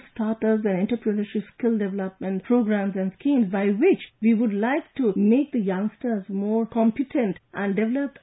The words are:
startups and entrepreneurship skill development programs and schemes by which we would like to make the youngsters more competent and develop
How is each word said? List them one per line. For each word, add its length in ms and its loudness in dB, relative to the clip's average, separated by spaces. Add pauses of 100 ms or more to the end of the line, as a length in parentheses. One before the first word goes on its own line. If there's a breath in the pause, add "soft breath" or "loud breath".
(140)
startups 500 -2
and 240 0
entrepreneurship 540 -2 (160)
skill 180 0
development 680 -4
programs 520 0
and 220 -2
schemes 340 2
by 140 0
which 340 2 (220)
we 100 6
would 220 2
like 300 -2 (120)
to 180 2
make 380 2
the 80 0
youngsters 680 -4
more 340 -2
competent 720 0 (160)
and 240 -2
develop 460 -2